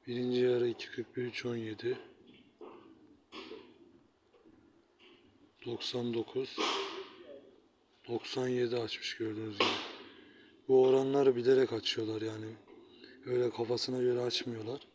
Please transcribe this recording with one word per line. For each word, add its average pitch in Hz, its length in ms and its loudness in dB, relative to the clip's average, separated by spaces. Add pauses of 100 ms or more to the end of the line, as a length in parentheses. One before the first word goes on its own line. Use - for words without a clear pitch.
Birinci 123 320 -2
yarı 123 280 4
iki - 240 -6
kırk - 260 -8
bir, 123 60 -4
üç 123 220 -8
on 120 100 -2
yedi. 113 440 -4 (3750)
Doksan 120 480 -4
dokuz. 117 440 -4 (1500)
Doksan 123 400 -4
yedi 123 300 0
açmış - 400 -6
gördüğünüz 107 400 -4
gibi. 101 100 2 (1000)
Bu 131 160 10
oranları 135 520 6
bilerek 123 380 6
açıyorlar 110 480 -2
yani. 110 340 -6 (680)
Öyle 123 240 2
kafasına 120 520 -2
göre 123 180 4
açmıyorlar. 117 760 -4